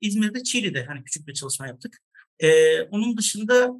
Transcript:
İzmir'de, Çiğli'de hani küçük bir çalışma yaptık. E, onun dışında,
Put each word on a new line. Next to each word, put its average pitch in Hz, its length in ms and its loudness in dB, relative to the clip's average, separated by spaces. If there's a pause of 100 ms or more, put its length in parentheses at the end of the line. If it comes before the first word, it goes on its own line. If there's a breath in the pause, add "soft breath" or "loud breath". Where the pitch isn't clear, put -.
İzmir'de, 214 420 -2
Çiğli'de 185 420 -4
hani 135 200 -14
küçük 151 240 -12
bir 139 60 -14
çalışma 135 320 -8
yaptık. - 320 -16 (420 soft breath)
E, 160 420 6
onun 208 340 -2
dışında, 233 640 2